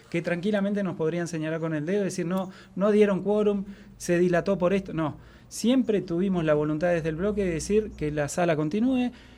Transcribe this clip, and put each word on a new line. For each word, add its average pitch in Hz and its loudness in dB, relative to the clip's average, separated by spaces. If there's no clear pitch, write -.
que 170 -4
tranquilamente 196 -2
nos 165 -4
podrían 165 -2
señalar 160 -4
con 160 -4
el 151 -4
dedo 202 0
y 190 0
decir, 175 -4
"No, 190 -4
no 202 2
dieron 202 4
quórum, 202 2
se 175 0
dilató 175 2
por 180 2
esto". 190 -2
No, 156 -2
siempre 220 2
tuvimos 170 0
la 156 4
voluntad 151 0
desde 165 0
el 156 -2
bloque 202 -2
de 180 0
decir 202 0
que 151 -2
la 147 -2
sala 170 0
continúe, 240 0